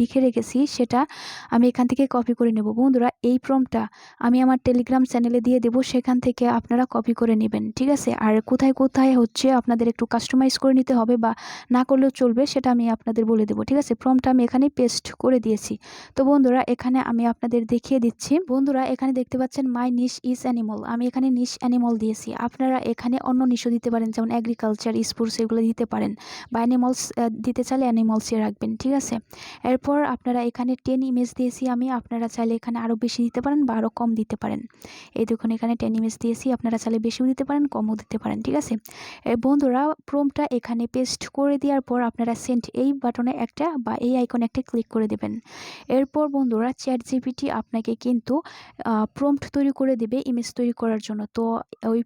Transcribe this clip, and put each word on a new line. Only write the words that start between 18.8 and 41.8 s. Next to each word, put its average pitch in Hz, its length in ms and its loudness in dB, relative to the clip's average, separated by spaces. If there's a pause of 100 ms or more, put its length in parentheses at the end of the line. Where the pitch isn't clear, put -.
এখানে 262 260 -2
দেখতে 254 180 -4
পাচ্ছেন 262 260 -2 (120)
my 247 120 -2 (100)
niche 247 200 -2 (120)
is 247 100 -2 (120)
animal, 220 260 -4 (140)
আমি 240 180 -2
এখানে 262 180 0 (100)
niche 247 180 -2 (120)
animal 240 240 2 (100)
দিয়েছি। 220 260 -4 (180)
আপনারা 262 320 -2 (140)
এখানে 240 240 -2 (140)
অন্য 254 100 2 (120)
নিশও 240 240 -2
দিতে 233 140 -2
পারেন, 226 240 0
যেমন 226 160 -2
এগ্রিকালচার, 226 640 -2 (140)
স্পোর্টস, 226 320 -4
এগুলো 226 200 0
দিতে 226 320 0
পারেন, 214 200 -2 (400)
বা 226 100 -2
অ্যানিমালস, 247 540 0
আহ, 233 120 0 (180)
দিতে 247 220 -2
চাইলে 262 200 0
অ্যানিমালসে 226 560 0
রাখবেন, 220 320 -4
ঠিক 262 240 -2
আছে? 262 140 -6 (560)
এরপর 277 280 0 (160)
আপনারা 247 260 -2 (100)
এখানে 247 220 -2 (120)
টেন 262 260 0
ইমেজ 247 280 0
দিয়েছি 247 240 -2 (120)
আমি, 240 160 -2
আপনারা 233 380 -4
চাইলে 226 260 -2
এখানে 233 300 -4
আরও 226 100 0 (100)
বেশি 240 220 -4
দিতে 240 180 -4
পারেন 294 240 2
বা 226 100 -2
আরও 220 100 0 (100)
কম 233 220 0
দিতে 220 220 -4
পারেন। - 180 -6 (540)
এই 226 160 0
দেখুন, 226 260 -2
এখানে 233 240 -2
টেন 226 180 0
ইমেজ 220 240 -2
দিয়েছি, 233 240 -4 (100)
আপনারা 226 260 -2
চাইলে 226 240 0
বেশিও 240 200 0
দিতে 262 220 0
পারেন, 294 160 2 (100)
কমও 220 280 -2
দিতে - 200 -8
পারেন, 214 220 -4
ঠিক 262 160 -2
আছে? 262 140 -4 (560)
এ, 240 60 2 (100)
বন্ধুরা, 269 360 2 (260)
প্রম্পটটা 285 360 0 (140)
এখানে 233 260 -4 (100)
পেস্ট 254 280 -4 (140)
করে 285 260 2
দেওয়ার 277 260 0